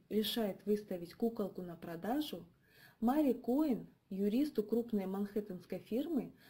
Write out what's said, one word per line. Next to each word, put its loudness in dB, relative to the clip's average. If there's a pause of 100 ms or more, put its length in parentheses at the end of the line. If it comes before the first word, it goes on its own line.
(100)
решает 0
выставить -2
куколку -2
на -10
продажу, -4 (540)
Мари 4
Коэн, 2 (240)
юристу 2
крупной 0
манхэттенской -4
фирмы, -2 (160)